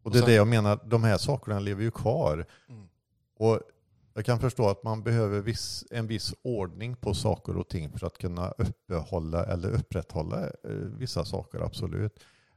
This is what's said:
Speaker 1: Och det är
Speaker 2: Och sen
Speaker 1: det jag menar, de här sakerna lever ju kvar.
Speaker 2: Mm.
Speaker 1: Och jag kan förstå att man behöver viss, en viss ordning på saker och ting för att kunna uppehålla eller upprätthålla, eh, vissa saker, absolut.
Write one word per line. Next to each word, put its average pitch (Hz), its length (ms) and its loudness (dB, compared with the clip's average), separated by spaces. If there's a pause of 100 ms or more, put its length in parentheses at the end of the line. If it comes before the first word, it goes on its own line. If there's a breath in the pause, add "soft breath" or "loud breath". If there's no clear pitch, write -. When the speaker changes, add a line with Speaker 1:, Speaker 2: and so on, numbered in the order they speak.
Speaker 1:
Och - 80 -6
det 117 80 6
är 120 40 10
Speaker 2:
Och 120 40 4
sen 123 40 8
Speaker 1:
det 117 60 10
jag 104 120 8
menar, 107 380 4
de 113 180 4
här 104 140 4
sakerna 117 420 -2
lever 101 220 -2
ju 113 80 0
kvar. 85 560 0 (220 soft breath)
Speaker 2:
Mm. 107 200 -20 (500)
Speaker 1:
Och 110 220 4 (540)
jag 110 100 -6
kan 120 160 2
förstå 120 280 2
att 101 140 0
man 110 200 -4
behöver 107 380 2
viss, - 500 -6
en 117 160 -4
viss 107 360 -4
ordning 107 540 -4
på 101 180 -2
saker 95 420 0
och 90 120 -4
ting 80 240 -6
för - 140 -6
att - 120 -8
kunna 87 320 -4
uppehålla 85 960 -2
eller 92 260 -2
upprätthålla, 90 760 -4
eh, - 280 -12
vissa - 500 -6
saker, 85 360 -8
absolut. 92 580 -4 (380 soft breath)